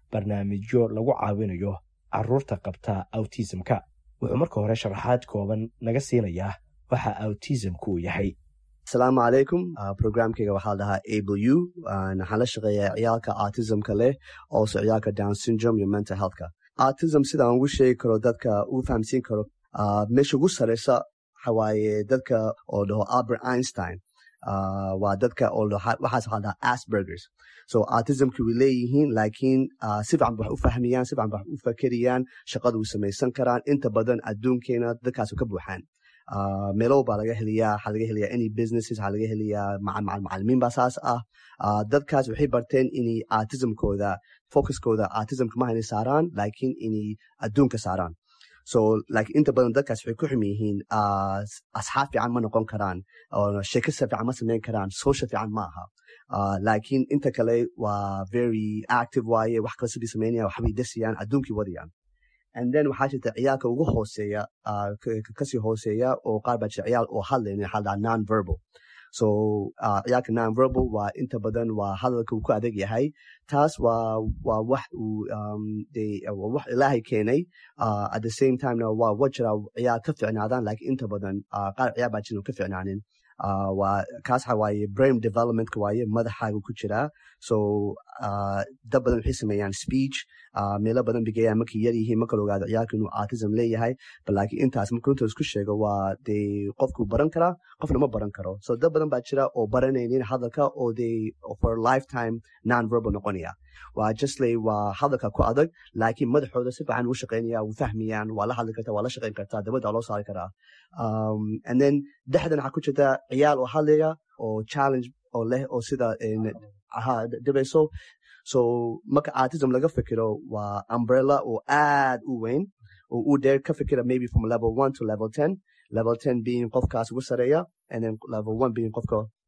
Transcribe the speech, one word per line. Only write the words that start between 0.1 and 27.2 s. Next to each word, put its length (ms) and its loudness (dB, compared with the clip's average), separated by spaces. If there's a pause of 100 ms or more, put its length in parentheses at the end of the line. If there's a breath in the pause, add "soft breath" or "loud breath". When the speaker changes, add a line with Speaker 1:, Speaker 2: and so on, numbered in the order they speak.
Speaker 1:
barnaamijyo 800 0
lagu 240 2
caawinayo 560 -2 (400)
carruurta 480 0
qabta 460 -4 (100)
autism-ka. 640 -4 (400)
Wuxuu 160 0
marka 240 0
hore 160 0
sharaxaad 500 -2
kooban 440 -4 (100)
naga 200 0
siinayaa 520 0 (380)
waxa 200 0 (140)
autism-ku 720 -4
uu 20 0
yahay. 380 -2 (500)
Speaker 2:
Asalaamu 380 4
calaykum. 560 4
Ah, 160 -4
programkayga 560 2
waxaa 240 -2
la 80 -2
dhahaa 160 0 (160)
Able 240 0 (120)
U. 40 6 (320)
Ah, 240 -2
waxaan 260 -2
la 80 2
shaqeeyaa 500 0
ciyaalka 360 0
autism-ka 640 -2
leh, 160 4 (400 loud breath)
also 280 2
ciyaalka 360 2
Down 180 -2
syndrome 460 2
iyo 80 0
mental 280 -2
health-ka. 300 -4 (320 soft breath)
Autism, 460 4
sida 220 2
aan 100 6
ugu 120 4
sheegi 280 6
karo 220 4
dadka, 480 2
uu 160 -2
fahamsiin 400 0
karo, 220 -2 (300)
ah, 360 2
meesha 260 4
ugu 120 4
sareysa 520 2 (380)
waxa 140 0
waaye 520 2
dadka 480 2 (160)
oo 160 0
dhaho 240 0
Albert 340 2
Einstein. 560 -2 (440 soft breath)
Ah, 560 -2
waa 180 2
dadka 340 2
oo 180 0
dhaho, 340 0
waxaas 240 0
waxaa 140 -4
la 0 -
dhahaa 340 -2
Aspergers. 500 -4 (420 loud breath)